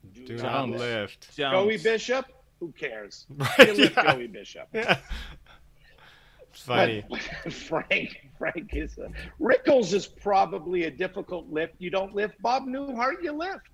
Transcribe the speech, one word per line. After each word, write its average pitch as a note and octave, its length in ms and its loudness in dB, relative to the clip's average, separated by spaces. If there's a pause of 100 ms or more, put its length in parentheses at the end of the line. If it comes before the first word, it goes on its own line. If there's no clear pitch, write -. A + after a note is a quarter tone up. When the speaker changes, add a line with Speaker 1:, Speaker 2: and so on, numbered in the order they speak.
(140)
Speaker 1:
do B2+ 120 -20
Speaker 2:
Do A#2 120 -8
Speaker 1:
not A#2+ 140 -2 (160)
Speaker 3:
Don't. A#2 100 -4
Speaker 1:
lift. A#2 580 -6
Speaker 3:
Don't. C#3 160 0
Speaker 2:
Joey G3+ 260 4
Bishop? A3+ 480 0 (360)
Who E3 100 -10
cares? A2 600 -10
Speaker 1:
<laughs> C3+ 60 -14
Right, C#3+ 300 8
Speaker 2:
You G#3 60 2
lift B3+ 240 4
Speaker 1:
yeah. D#3+ 160 4
Speaker 2:
Joey B2 140 -2
Bishop. G2+ 460 -16
Speaker 1:
Yeah. A3 240 2 (1600)
It's - 80 -20
funny. A2+ 480 2
Speaker 2:
But - 120 -8
<laughs> - 320 -10
Frank, - 840 -4
Frank - 340 -6
is - 260 -6
a, D3 120 -10 (340)
Rickles B3+ 500 6
is G3 140 0
probably F#3 760 0
a D3+ 60 -4
difficult F3+ 580 -6
lift. D#3 280 -2
You F3+ 120 -8
don't G3 260 -2
lift. G#3 260 -4
Bob C4 260 0
Newhart, C4+ 540 -2
you D#4 120 -4
lift. E4+ 400 -6